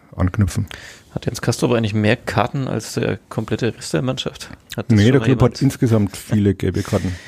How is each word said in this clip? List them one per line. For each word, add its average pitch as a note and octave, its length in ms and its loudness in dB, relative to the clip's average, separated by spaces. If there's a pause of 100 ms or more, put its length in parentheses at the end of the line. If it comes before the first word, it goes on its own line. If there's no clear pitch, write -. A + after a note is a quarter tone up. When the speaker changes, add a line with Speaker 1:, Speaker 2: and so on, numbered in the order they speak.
(160)
Speaker 1:
anknüpfen. F#2+ 500 0 (440)
Speaker 2:
Hat - 160 -8
Jens A#2 160 -4
Kastrop B2 300 0
eigentlich A2+ 220 0
mehr G#2+ 220 2
Karten - 520 -2
als - 260 -6
der G#2+ 240 -2 (100)
komplette A2 480 -4
Rest - 160 -14
der - 100 0
Mannschaft? - 480 -6 (260)
Hat G#2+ 140 -8
das A2+ 60 6
Speaker 1:
Nee, G2+ 80 6
Speaker 2:
schon A#2+ 80 6
Speaker 1:
der C#3+ 80 6
Speaker 2:
mal A2 60 -2
Speaker 1:
Club B2+ 140 4
Speaker 2:
jemand B2 160 4
Speaker 1:
hat - 60 -6
insgesamt A2+ 540 2
viele G2+ 380 2
gelbe F#2+ 280 -2
Karten. F#2 320 -2 (140)